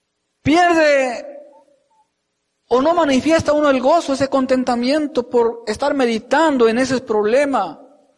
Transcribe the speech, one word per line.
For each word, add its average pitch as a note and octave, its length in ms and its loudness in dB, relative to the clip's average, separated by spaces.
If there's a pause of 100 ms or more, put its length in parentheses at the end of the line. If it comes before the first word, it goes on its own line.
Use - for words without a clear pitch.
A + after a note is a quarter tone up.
(420)
pierde D4 840 2 (1400)
o A#3+ 120 0
no D#4+ 140 2
manifiesta D4+ 580 0
uno D4 160 2
el C4 140 0
gozo, D4 320 2
ese C4 160 -4
contentamiento B3+ 1000 -2
por A#3 380 -2
estar A3+ 260 -4
meditando C4 760 0
en A3+ 100 0
ese B3+ 240 -2
problema. G#3+ 760 -2 (400)